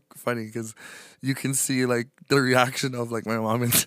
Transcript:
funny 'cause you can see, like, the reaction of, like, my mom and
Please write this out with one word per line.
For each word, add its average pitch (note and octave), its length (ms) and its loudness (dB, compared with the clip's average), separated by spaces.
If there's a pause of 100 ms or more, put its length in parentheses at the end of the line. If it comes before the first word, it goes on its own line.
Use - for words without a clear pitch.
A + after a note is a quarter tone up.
(160)
funny A#2 320 -4
'cause A2 260 -8 (460)
you C3 140 -2
can C3+ 200 -2
see, C3 320 0
like, A#2+ 220 0 (200)
the C#3 120 4
reaction B2+ 540 2
of, A#2 160 -6
like, A2+ 160 -6
my A2+ 120 0
mom A2 240 2
and - 240 2